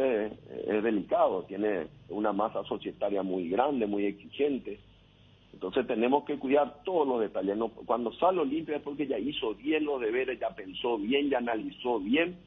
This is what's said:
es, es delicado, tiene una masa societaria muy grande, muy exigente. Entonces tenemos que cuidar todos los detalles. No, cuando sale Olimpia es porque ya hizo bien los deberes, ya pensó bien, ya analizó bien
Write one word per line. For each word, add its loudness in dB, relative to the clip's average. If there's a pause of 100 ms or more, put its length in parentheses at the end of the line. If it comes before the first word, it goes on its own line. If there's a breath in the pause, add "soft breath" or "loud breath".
(260)
es, -6 (340)
es 2
delicado, 2
tiene -2 (220)
una 0
masa 0
societaria -4
muy -2
grande, 2
muy 0
exigente. -4 (760)
Entonces -2
tenemos 2
que -4
cuidar 2
todos 2
los 2
detalles. 0
No, 0
cuando -2
sale 2
Olimpia -2
es -8
porque -4
ya 0
hizo -2
bien 0
los 0
deberes, 0
ya -2
pensó -2
bien, 2
ya 2
analizó -2
bien 2 (120)